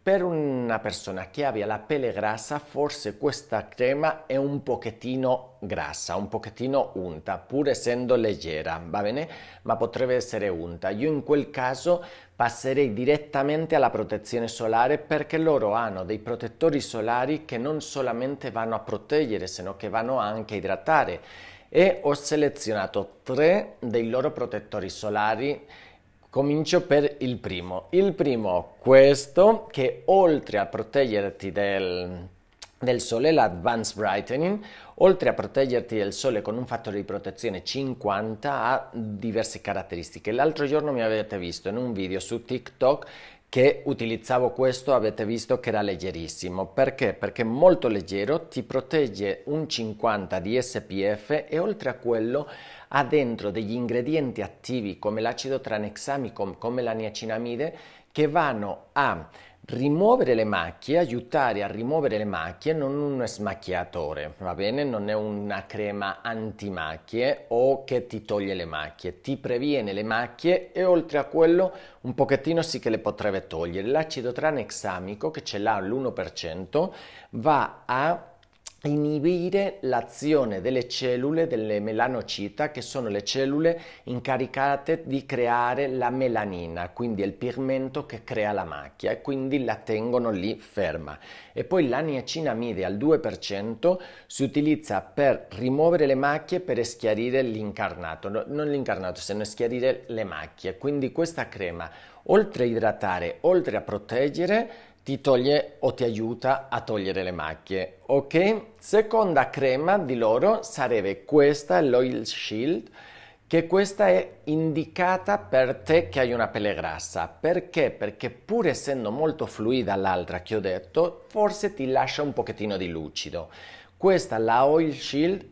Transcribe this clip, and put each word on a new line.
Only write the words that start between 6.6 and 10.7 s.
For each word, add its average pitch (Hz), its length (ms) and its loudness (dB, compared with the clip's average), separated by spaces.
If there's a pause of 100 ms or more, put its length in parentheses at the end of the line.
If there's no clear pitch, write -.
unta, 90 440 -6
pur 143 300 -2
essendo 120 460 0
leggera, 82 680 -2
va 87 180 -4
bene? 131 260 -4 (340)
Ma 113 140 0
potrebbe 123 380 0
essere 110 340 -2
unta. 85 420 -4